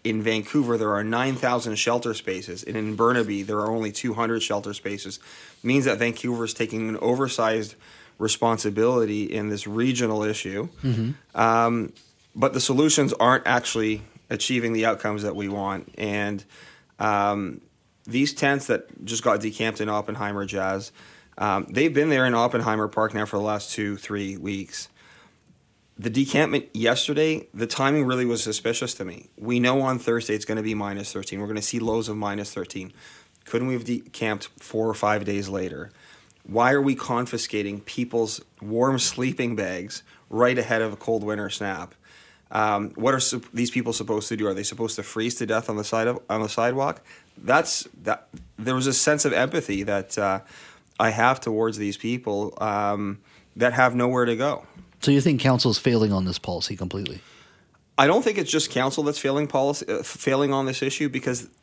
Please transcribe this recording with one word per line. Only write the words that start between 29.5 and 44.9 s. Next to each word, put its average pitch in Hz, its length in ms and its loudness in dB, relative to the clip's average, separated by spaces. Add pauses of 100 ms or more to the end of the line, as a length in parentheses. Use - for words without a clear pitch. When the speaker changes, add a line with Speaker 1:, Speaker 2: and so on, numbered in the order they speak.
Speaker 1:
know 127 220 4
on 131 180 0
Thursday 117 360 0
it's 104 100 -4
gonna 110 180 -2
be 110 100 -2
minus 101 380 -4
thirteen. 98 300 -8
We're 104 60 -4
gonna 107 140 -4
see 120 180 -2
lows 110 280 -2
of 107 80 -6
minus 101 380 -4
thirteen. 92 400 -10 (500)
Couldn't 131 240 -2
we 131 60 -2
have 117 100 -4
decamped 113 640 -4 (100)
four 113 300 -2
or 107 60 0
five 104 320 0
days 101 240 -2
later? 92 420 -6 (520)
Why 117 280 4
are 143 100 4
we 139 140 2
confiscating 113 840 -4
people's 117 580 -2 (220)
warm 120 380 2
sleeping 123 580 0
bags 92 460 -6 (260)
right 123 280 4
ahead 113 240 2
of 107 120 -2
a - 20 -10
cold 110 300 -2
winter 104 240 -2
snap? 95 440 -6 (560)
Um, 107 420 0
what 127 220 2
are 131 60 2
sup-, - 340 -2
these 120 180 0
people 120 200 0
supposed 107 380 -2
to 113 80 -2
do? 104 100 0
Are 98 60 0
they 98 100 -4
supposed 110 320 -4